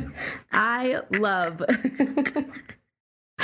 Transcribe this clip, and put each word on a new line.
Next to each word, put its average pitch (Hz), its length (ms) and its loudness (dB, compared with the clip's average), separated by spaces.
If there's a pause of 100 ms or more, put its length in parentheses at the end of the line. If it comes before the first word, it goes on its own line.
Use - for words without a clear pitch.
(300)
<laughs> - 220 -12
I 247 480 2 (180)
love 180 500 0
<laughs> 247 60 4 (1700)